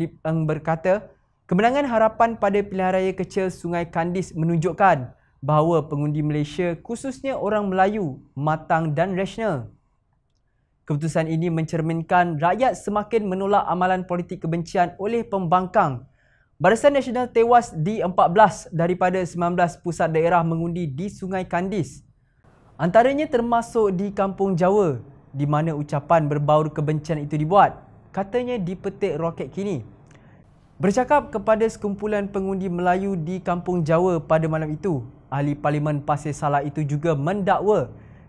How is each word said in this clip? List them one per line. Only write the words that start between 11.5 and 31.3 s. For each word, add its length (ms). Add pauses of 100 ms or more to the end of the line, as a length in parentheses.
mencerminkan 880
rakyat 320
semakin 560
menolak 400
amalan 400
politik 320
kebencian 560
oleh 240
pembangkang. 880 (480)
Barisan 400
Nasional 320
tewas 480
di 240
empat 320
belas 400
daripada 480
sembilan 320
belas 240
pusat 320
daerah 320
mengundi 480
di 240
Sungai 320
Kandis. 560 (800)
Antaranya 480
termasuk 640
di 160
Kampung 480
Jawa, 400 (320)
di 160
mana 320
ucapan 480
berbaur 480
kebencian 480
itu 160
dibuat, 380 (340)
katanya 480
dipetik 600
Roket 340
Kini. 320 (960)
Bercakap 480
kepada 400